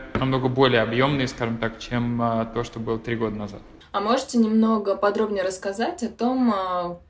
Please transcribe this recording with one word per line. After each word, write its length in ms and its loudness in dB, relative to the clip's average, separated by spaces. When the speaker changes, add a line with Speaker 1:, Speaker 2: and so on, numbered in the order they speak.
Speaker 1:
намного 340 2
более 340 4
объёмные, 460 2
скажем 300 -4
так, 220 -4
чем, 420 -2
а, 240 0
то, 180 -4
что 160 -10
было 200 -2
три 160 -4
года 200 -2
назад. 260 -10
Speaker 2:
А 80 -2
можете 380 0
немного 580 4
подробнее 480 0
рассказать 600 -4
о 60 -2
том, 440 0
а, 460 -4